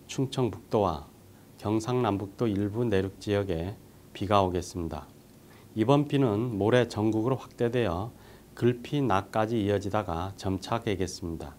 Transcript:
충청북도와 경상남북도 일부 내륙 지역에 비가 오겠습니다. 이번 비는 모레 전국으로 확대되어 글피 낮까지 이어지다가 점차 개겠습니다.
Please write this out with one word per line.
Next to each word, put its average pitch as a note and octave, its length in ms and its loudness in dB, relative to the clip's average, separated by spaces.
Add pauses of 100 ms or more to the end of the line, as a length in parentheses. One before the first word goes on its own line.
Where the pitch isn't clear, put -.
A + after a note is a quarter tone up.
충청북도와 G2+ 960 0 (520)
경상남북도 A2 880 0
일부 G#2 360 -2
내륙 F#2+ 360 0
지역에 G2 560 -2 (360)
비가 G2+ 300 2
오겠습니다. F2 640 -4 (720)
이번 C#3+ 320 4
비는 A#2+ 500 2
모레 A2+ 300 4
전국으로 A2 480 0
확대되어 A#2 760 -2 (440)
글피 B2 460 0
낮까지 A2 640 0
이어지다가 G2 720 0
점차 G2 440 -2
개겠습니다. E2+ 800 -6